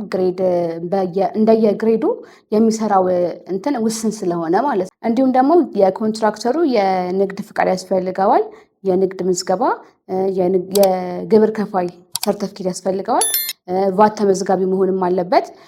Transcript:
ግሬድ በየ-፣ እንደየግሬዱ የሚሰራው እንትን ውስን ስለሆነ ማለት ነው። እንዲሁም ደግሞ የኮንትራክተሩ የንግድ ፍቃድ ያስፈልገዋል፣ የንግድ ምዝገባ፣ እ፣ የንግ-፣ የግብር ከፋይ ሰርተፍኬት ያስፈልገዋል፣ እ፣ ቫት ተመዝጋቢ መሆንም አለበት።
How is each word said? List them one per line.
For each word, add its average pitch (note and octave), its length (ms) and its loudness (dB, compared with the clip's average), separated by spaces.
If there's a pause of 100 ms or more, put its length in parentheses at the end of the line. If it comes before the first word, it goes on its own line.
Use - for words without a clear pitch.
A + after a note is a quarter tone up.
ግሬድ F#3 340 -2 (460)
በየ-፣ F#3 460 -2
እንደየግሬዱ A3 720 2 (480)
የሚሰራው G#3+ 540 2 (420)
እንትን G3 320 -4
ውስን A3 320 -2
ስለሆነ E3+ 500 -2
ማለት B3+ 240 -2
ነው። - 160 -16
እንዲሁም B3 300 2
ደግሞ C4 180 4 (260)
የኮንትራክተሩ G#3+ 800 0 (140)
የንግድ F#3+ 720 0
ፍቃድ - 260 -2
ያስፈልገዋል፣ F#3 760 0 (400)
የንግድ F#3 400 0
ምዝገባ፣ F#3 380 -2 (460)
እ፣ F#3+ 260 -2
የንግ-፣ F#3 420 0
የግብር F#3 760 2
ከፋይ G3 360 -4 (320)
ሰርተፍኬት G3+ 460 -6
ያስፈልገዋል፣ G3 600 -2 (400)
እ፣ F#3 260 -2
ቫት G#3+ 220 4
ተመዝጋቢ G3 520 0
መሆንም F#3+ 360 0
አለበት። F#3 460 0 (200)